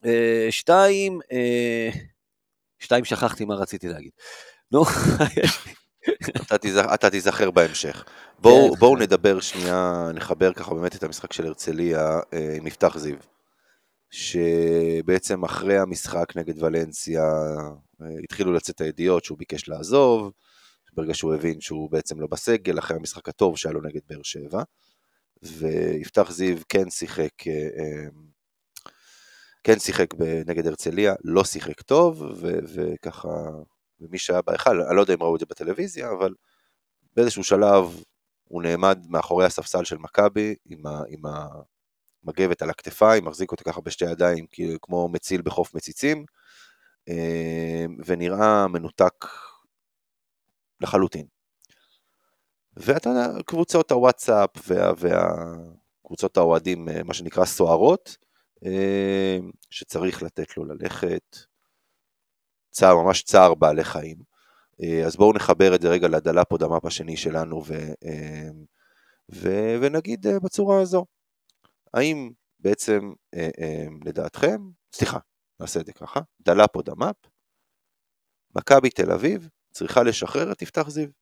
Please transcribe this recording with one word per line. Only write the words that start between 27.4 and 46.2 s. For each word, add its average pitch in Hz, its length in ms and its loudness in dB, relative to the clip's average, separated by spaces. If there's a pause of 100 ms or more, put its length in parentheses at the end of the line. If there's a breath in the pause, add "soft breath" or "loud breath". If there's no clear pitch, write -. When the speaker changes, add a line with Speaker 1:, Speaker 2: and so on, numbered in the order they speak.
Speaker 2:
אה, 76 300 -6
אה, 76 300 -10 (1600 soft breath)
כן 110 160 6
שיחק 92 340 -2
ב-, 82 320 -2
נגד 82 220 -2
הרצליה, 87 460 0 (100)
לא 90 200 2
שיחק - 380 -8
טוב, 160 400 2
ו-, 85 380 -6 (140)
וככה, 80 760 -8 (520)
ומי 82 160 -14
שהיה 90 240 -2
בהיכל, 87 400 2
אני 87 140 2
לא 98 60 8
יודע 98 120 4
אם 85 100 -2
ראו 85 120 2
את 80 40 -2
זה 82 60 -6
בטלוויזיה, 123 680 -8
אבל 95 220 -2 (840)
באיזשהו 117 280 0
שלב 95 600 4 (400)
הוא 87 200 -10
נעמד 87 460 2
מאחורי 87 360 0
הספסל 90 380 -2
של 85 140 -8
מכבי, 101 580 0 (100)
עם 76 220 -16
ה-, 76 220 -10
עם 76 120 -18 (1000)
המגבת 87 380 -2
על 78 80 -6
הכתפיים, 107 560 2
מחזיק 80 260 -8
אותה - 120 -12
ככה 82 180 -8
בשתי - 240 -6
ידיים, 85 460 0
כאילו, 82 300 -8
כמו 87 280 -4
מציל 87 320 -6
בחוף 85 340 -4
מציצים, 147 500 -6 (840 soft breath)